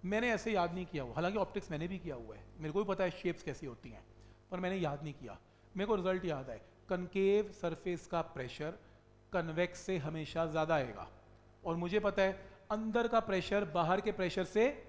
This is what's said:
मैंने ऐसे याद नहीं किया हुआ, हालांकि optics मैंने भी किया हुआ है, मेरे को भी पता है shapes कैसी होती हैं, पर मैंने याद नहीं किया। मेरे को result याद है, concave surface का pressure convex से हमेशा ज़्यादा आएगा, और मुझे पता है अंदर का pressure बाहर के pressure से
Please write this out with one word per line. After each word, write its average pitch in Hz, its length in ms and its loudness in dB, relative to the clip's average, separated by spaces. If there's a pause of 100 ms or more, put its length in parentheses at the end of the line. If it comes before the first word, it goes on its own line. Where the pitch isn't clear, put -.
मैंने 220 260 2
ऐसे 220 220 0
याद 175 220 2
नहीं 180 120 -4
किया 147 160 -4
हुआ, 120 120 -6
हालांकि 180 240 0
optics 196 320 -2
मैंने 160 180 -2
भी 190 100 -6
किया 160 160 -6
हुआ 110 220 -10
है, - 80 -18 (140)
मेरे 156 140 -4
को 202 120 2
भी 190 40 -4
पता 190 160 2
है 175 80 2
shapes 170 300 -2
कैसी 147 240 -6
होती 120 240 -12
हैं, 101 120 -16 (480)
पर 180 100 -4
मैंने 185 160 0
याद 147 260 -2
नहीं 147 120 -6
किया। 107 240 -12 (360)
मेरे 196 120 0
को 220 100 4
result 185 280 2
याद 135 260 -4
है, 107 100 -8 (280)
concave 196 640 4
surface 170 540 -4
का 170 140 0 (140)
pressure 143 440 -6 (540)
convex 175 480 0
से 190 200 -2
हमेशा 160 480 -2
ज़्यादा 160 260 2
आएगा, 123 340 0 (560)
और 170 120 0
मुझे 175 240 2
पता 196 220 2
है 190 160 4 (340)
अंदर 220 360 0
का 226 140 6
pressure 202 500 2
बाहर 175 280 4
के 208 120 0
pressure 185 340 0
से 220 220 4 (200)